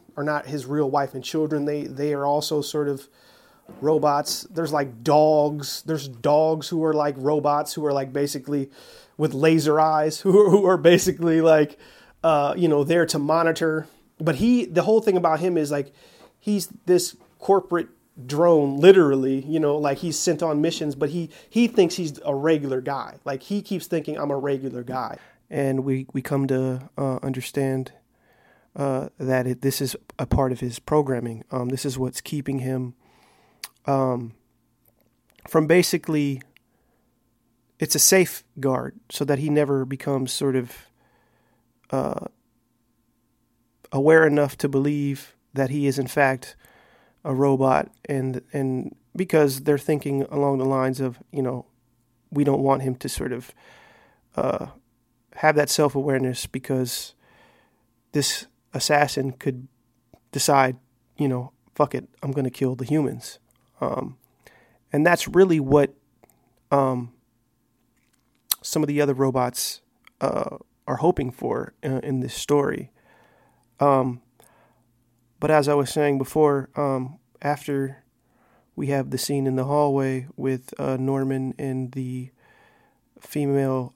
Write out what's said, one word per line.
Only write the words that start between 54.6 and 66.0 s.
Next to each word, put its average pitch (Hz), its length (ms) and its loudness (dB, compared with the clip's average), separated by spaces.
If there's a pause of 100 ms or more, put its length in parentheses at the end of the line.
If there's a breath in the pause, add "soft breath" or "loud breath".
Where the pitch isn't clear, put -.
have 156 200 2
that 147 140 2
self-awareness 135 800 0
because 131 640 -6 (1000 soft breath)
this - 340 -4 (260)
assassin 143 580 0
could 127 360 -8 (640)
decide, 135 440 2 (400)
you 147 120 0
know, 127 260 -4 (220)
"Fuck 139 200 0
it, 127 140 -10 (120)
I'm 135 100 -6
gonna 135 180 -4
kill 131 260 -2
the 127 100 -8
humans." 139 540 -4 (400)
Um, 127 380 -6 (760 soft breath)
and 151 140 2
that's 175 220 2
really 175 320 4
what, 139 340 4 (800)